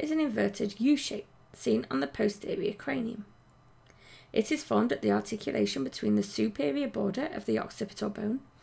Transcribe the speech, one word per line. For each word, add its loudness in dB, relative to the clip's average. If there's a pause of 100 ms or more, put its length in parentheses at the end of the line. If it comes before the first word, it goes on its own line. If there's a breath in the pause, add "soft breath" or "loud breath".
is -2
an 2
inverted 0
U 6
shape -4 (260)
seen 2
on 0
the 0
posterior 0
cranium. -4 (1080 loud breath)
It 2
is 0
formed 2
at -2
the 4
articulation 0
between 0
the 6
superior 0
border -2
of -8
the 2
occipital -6
bone -2 (220 loud breath)